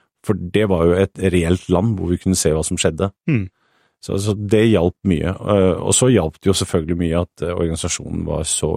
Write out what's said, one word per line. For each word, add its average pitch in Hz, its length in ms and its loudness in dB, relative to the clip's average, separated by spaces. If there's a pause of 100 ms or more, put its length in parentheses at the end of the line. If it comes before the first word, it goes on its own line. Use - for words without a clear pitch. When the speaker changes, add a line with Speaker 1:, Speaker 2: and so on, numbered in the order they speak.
(220)
Speaker 1:
For 107 120 -2
det 92 340 -2
var 85 180 2
jo 87 60 4
et 95 260 0
reelt 90 500 0
land 92 300 2
hvor 87 120 -4
vi 90 80 0
kunne 95 180 0
se - 160 0
hva 80 100 0
som 87 140 -6
skjedde. 87 340 -2 (160)
Speaker 2:
Mm. 110 220 -2 (560)
Speaker 1:
Så, - 160 -4
så 104 160 -2
det 107 320 2
hjalp 90 240 4 (160)
mye. 80 240 0
Eh, 95 480 2
og 98 160 0
så 127 160 4
hjalp 82 240 2
det - 140 0
jo - 20 4
selvfølgelig 87 480 -2
mye 85 220 0
at, - 180 -10
eh, 85 160 -4
organisasjonen 85 720 -4
var 78 180 -4
så 78 320 -2